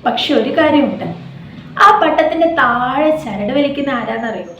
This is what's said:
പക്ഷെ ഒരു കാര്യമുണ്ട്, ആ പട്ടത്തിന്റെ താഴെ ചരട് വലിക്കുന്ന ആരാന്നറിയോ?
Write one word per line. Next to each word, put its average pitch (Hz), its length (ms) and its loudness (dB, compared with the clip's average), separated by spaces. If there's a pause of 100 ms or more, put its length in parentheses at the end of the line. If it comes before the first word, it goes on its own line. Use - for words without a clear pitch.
പക്ഷെ - 280 -2
ഒരു 254 240 0
കാര്യമുണ്ട്, 294 460 2 (800)
ആ 415 180 6
പട്ടത്തിന്റെ 330 460 2
താഴെ 262 640 2
ചരട് 220 420 -4
വലിക്കുന്ന 277 380 0
ആരാന്നറിയോ? 226 540 -4 (160)